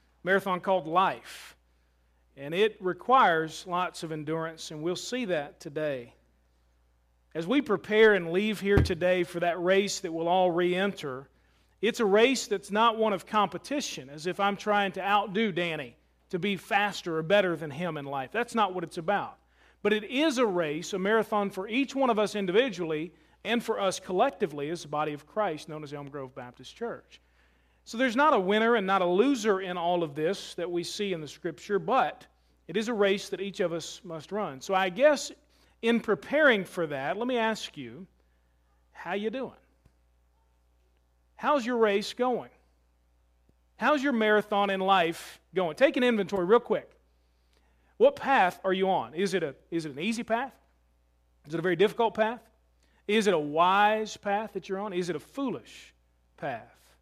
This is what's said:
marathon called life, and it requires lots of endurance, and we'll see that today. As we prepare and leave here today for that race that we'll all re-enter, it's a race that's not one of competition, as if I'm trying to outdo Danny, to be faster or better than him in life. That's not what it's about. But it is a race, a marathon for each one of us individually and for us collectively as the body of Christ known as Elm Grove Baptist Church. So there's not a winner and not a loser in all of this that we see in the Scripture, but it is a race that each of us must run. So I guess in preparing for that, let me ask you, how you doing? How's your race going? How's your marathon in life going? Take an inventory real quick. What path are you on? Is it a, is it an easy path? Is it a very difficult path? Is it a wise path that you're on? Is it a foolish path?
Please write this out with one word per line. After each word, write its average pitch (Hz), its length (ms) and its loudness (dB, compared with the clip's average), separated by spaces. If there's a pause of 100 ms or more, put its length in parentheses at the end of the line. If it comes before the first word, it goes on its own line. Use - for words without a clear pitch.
(260)
marathon 190 340 0
called 185 260 0
life, 160 720 -2 (800)
and 139 180 -10
it 214 280 2
requires 180 840 2
lots 180 380 -4
of 160 80 -8
endurance, 160 600 -6
and 151 120 -10
we'll 170 140 -2
see 247 260 -4
that 151 380 -4
today. 143 520 -6 (1200)
As 165 120 -6
we 269 140 2
prepare 214 540 4
and 170 180 -2
leave 208 260 0
here 196 220 4
today 180 420 2
for 170 160 -6
that 175 240 -2
race 190 380 2
that 170 100 -8
we'll 165 160 -2
all 180 240 4
re-enter, 175 800 -2 (520)
it's 233 200 0
a 226 40 2
race 220 420 4
that's 196 220 -6
not 220 280 2
one 220 160 2
of 185 120 -6
competition, 202 840 -2
as 151 180 -8
if 180 140 -4
I'm 202 160 0
trying 202 340 0
to 190 100 -8
outdo 202 520 0
Danny, 156 420 -4 (340)
to 185 100 -4
be 196 180 0
faster 196 600 -4
or 160 60 -4
better 185 320 4
than 156 160 -10
him 160 240 -6
in 143 80 -10
life. 139 300 -8
That's 233 200 -4
not 208 200 2
what 180 100 -6
it's - 140 -12
about. 170 400 -4 (440)
But 208 120 2
it 214 100 -2
is 262 360 0
a 254 60 4
race, 170 460 -2
a 190 80 -4
marathon 208 500 0
for 196 200 -10
each 254 260 -2
one 262 140 2
of 214 100 2
us 208 160 0
individually 180 800 0 (320)
and 226 180 0
for 208 160 -2
us 190 180 0
collectively 180 720 -2
as 175 120 -6
the 151 80 -16
body 151 240 -2
of 143 120 -14
Christ 175 440 -4
known 156 160 -10
as 139 80 -12
Elm 143 160 -12
Grove 135 260 -12
Baptist 123 400 -18
Church. - 460 -12 (640)
So - 120 -12
there's 240 200 0
not 294 160 6
a 220 80 4
winner 214 340 4
and 196 100 0
not 190 160 2
a 180 40 2
loser 208 560 2
in 180 160 -6
all 175 260 0
of 147 120 -6
this 156 400 -2
that 175 140 -4
we 175 140 -4
see 196 300 -4
in 160 80 -6
the 143 80 -12
Scripture, 185 500 -4
but 185 480 0 (400)
it 165 80 -10
is 220 140 -2
a 247 40 -2
race 202 360 2
that 185 100 -6
each 196 220 -6
of 175 100 0
us - 320 -10
must 160 300 -12
run. 170 260 -6
So 196 140 -4
I 190 160 2
guess 262 420 2 (500)
in 233 200 2
preparing 226 640 2
for 165 220 -4
that, 147 280 -4
let 233 140 -6
me 254 80 0
ask 220 400 -4
you, 131 280 -14 (840)
how - 220 -8
you 208 160 -2
doing? 220 240 -8 (1800)
How's 262 280 2
your 247 120 0
race 214 340 2
going? 240 380 -2 (1300)
How's 269 240 2
your 277 100 0
marathon 208 600 2
in 190 80 -2
life 185 600 2 (140)
going? 175 220 -2
Take 294 220 4
an 247 60 2
inventory 202 420 0
real 233 140 6
quick. 185 300 -4 (1080)
What 254 180 6
path 220 480 2
are 190 100 2
you 190 160 2
on? 135 240 -2
Is 185 220 -2
it 170 80 0
a, 139 100 -6 (160)
is 165 160 -4
it 151 60 -8
an 131 80 -12
easy 226 240 -4
path? 240 280 -4 (920)
Is 147 80 -12
it 165 60 -2
a - 20 -6
very 180 140 0
difficult 208 400 2
path? 220 260 -2 (680)
Is 208 200 2
it 185 80 4
a 156 40 2
wise 196 800 2
path 208 360 -4
that 185 140 -8
you're 190 120 -6
on? 208 140 -8
Is 180 160 -2
it 170 60 -2
a 143 40 -6
foolish - 760 -8 (440)
path? 120 380 -10 (260)